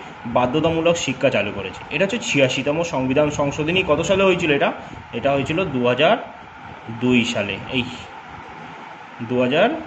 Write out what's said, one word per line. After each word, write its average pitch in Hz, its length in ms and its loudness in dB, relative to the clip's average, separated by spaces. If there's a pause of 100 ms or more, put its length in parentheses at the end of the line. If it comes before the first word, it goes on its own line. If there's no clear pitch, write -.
(260)
বাধ্যতামূলক 156 680 2
শিক্ষা 135 340 0
চালু 104 240 0
করেছে? 95 360 -8
এটা 151 140 0
হচ্ছে 196 140 -2
ছিয়াশিতম 143 640 0
সংবিধান 143 480 2
সংশোধনী। 151 580 0
কত 147 120 4
সালে 190 240 2
হয়েছিল 180 260 4
এটা? 151 220 4 (400)
এটা 123 200 0
হয়েছিল 156 320 0
দু 131 220 0
হাজার 143 300 6 (840)
দুই 123 240 6
সালে। 101 320 -4 (160)
এই 127 100 0 (1400)
দু 123 200 0
হাজার 151 280 4 (160)